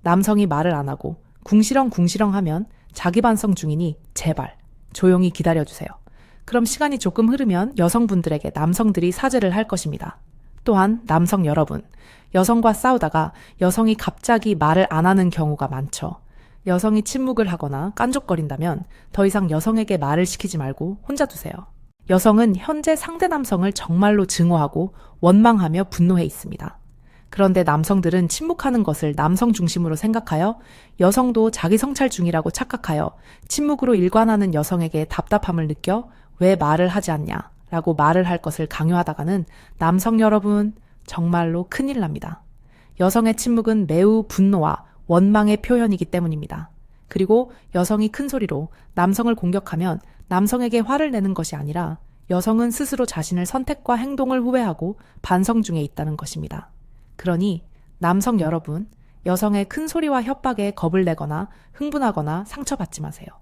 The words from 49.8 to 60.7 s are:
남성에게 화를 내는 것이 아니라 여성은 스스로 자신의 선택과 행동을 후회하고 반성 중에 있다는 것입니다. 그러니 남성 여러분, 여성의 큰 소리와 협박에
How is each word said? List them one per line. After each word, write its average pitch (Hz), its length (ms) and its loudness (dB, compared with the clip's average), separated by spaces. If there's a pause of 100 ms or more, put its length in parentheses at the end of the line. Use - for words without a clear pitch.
남성에게 226 520 0
화를 285 300 0
내는 196 240 -2
것이 165 220 -8
아니라 151 420 -6 (320)
여성은 220 420 0
스스로 254 340 -4
자신의 175 400 -4
선택과 262 480 -4
행동을 262 480 -2
후회하고 220 560 -2 (240)
반성 196 400 0
중에 165 200 -4
있다는 151 340 -6
것입니다. 156 540 -12 (460)
그러니 180 480 -2 (340)
남성 196 420 0
여러분, 160 480 -4 (360)
여성의 196 420 0
큰 302 200 -8
소리와 302 360 -2
협박에 226 500 -4